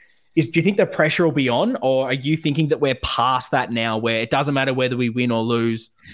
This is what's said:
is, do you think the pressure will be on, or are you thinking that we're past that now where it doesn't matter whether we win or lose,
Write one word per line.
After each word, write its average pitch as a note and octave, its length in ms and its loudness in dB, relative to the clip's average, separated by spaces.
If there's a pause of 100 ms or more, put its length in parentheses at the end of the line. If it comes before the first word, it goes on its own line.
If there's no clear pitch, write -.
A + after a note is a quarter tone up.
(340)
is, D#3+ 140 2
do - 100 0
you D#3 60 2
think G3+ 140 0
the F#3+ 80 4
pressure D#3 380 0
will D#3 100 2
be C3+ 160 2
on, F#3 320 0
or C3 240 2
are B2+ 80 -2
you C3+ 220 -2
thinking D#3 320 0
that C#3 120 0
we're C3+ 160 2
past B2+ 540 0
that B2 200 0
now A2+ 280 -2
where A2+ 180 0
it A#2 140 -2
doesn't C#3+ 240 0
matter C3+ 180 0
whether B2+ 240 0
we B2 140 0
win B2 200 0
or A2+ 120 0
lose, A#2 480 -2 (240)